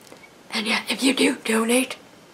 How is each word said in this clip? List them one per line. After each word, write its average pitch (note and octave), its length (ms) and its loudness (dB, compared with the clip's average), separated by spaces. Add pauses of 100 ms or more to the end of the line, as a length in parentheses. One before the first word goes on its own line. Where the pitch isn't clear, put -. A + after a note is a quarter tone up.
(520)
and A3 140 -4
yeah, A3 220 0
if A3+ 140 -2
you C4 120 4
do C4+ 220 2
donate, A3+ 600 0 (380)